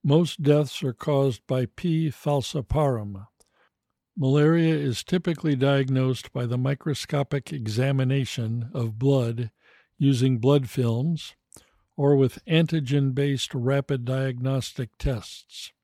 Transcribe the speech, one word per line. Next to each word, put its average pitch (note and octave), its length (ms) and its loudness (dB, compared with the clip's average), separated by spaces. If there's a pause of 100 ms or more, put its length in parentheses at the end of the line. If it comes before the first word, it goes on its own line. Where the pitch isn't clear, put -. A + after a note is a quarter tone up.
Most D#3 360 2
deaths D3 400 2
are B2+ 100 -2
caused C#3 540 0
by B2+ 180 0
P. D#3+ 460 -2
falciparum. B2 1120 -2 (920)
Malaria D#3 600 4
is C#3+ 280 -2
typically E3 520 -2
diagnosed C3 760 0
by B2 140 -6
the A#2+ 140 -2
microscopic C#3 920 -4
examination B2 1200 -2
of A2+ 280 -4
blood A#2+ 500 2 (480)
using C3 400 4
blood C3 320 4
films B2+ 640 -2 (640)
or C#3+ 180 4
with C3+ 300 2
antigen-based C#3+ 1120 0
rapid C3+ 500 -2
diagnostic C3 920 -4
tests. - 720 -6 (120)